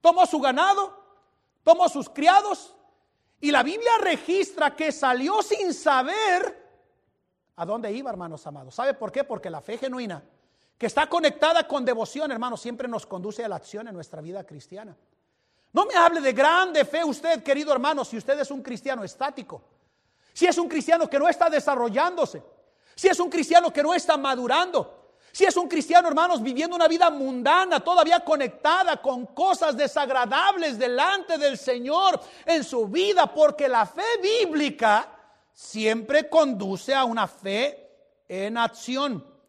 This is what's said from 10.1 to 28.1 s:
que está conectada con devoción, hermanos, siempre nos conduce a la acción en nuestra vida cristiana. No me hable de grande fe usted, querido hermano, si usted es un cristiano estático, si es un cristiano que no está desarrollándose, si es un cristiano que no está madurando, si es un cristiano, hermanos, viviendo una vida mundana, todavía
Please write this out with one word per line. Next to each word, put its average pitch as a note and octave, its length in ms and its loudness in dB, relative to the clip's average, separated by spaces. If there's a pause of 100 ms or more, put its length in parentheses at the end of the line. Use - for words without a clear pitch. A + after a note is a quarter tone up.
que A#3 80 -6
está D4+ 240 0
conectada E4 580 2
con C4+ 160 -4
devoción, B3+ 480 -4
hermanos, A#3+ 300 -6
siempre A#3+ 260 -10
nos A#3 200 -8
conduce G#3 360 -10
a A3+ 40 -6
la F#3+ 80 -6
acción G#3 320 -14
en G3+ 80 -16
nuestra D#3+ 260 -16
vida F3+ 220 -12
cristiana. F3+ 520 -20 (800)
No G4+ 140 2
me - 80 -6
hable E4+ 260 4
de C4 120 0
grande D#4 520 4
fe D#4+ 180 -2
usted, D#4 380 -2
querido C#4+ 320 -2
hermano, C4+ 320 -2
si A3+ 100 -14
usted C#4 240 -2
es C4+ 120 -4
un C4+ 100 -10
cristiano B3+ 420 -8
estático, B3+ 600 -10 (680)
si E4+ 120 2
es E4+ 140 4
un E4+ 100 -2
cristiano D#4+ 400 2
que C#4 80 0
no D4 100 4
está E4 220 4
desarrollándose, C#4 960 0 (500)
si - 140 0
es F#4 120 4
un F4 120 -2
cristiano E4+ 420 4
que C#4+ 80 0
no D#4+ 140 2
está E4 220 0
madurando, C4+ 840 -2 (340)
si F#4+ 120 4
es F#4 100 2
un F4 140 -2
cristiano, E4+ 400 4
hermanos, D#4+ 320 0
viviendo C#4 340 -4
una E4 140 4
vida E4+ 200 4
mundana, C#4+ 680 0
todavía E4+ 400 2